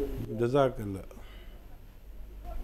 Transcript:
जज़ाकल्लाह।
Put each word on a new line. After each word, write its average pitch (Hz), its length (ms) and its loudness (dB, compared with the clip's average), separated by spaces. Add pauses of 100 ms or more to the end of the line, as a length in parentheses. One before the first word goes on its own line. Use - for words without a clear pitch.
(360)
जज़ाकल्लाह। 120 800 4 (1500)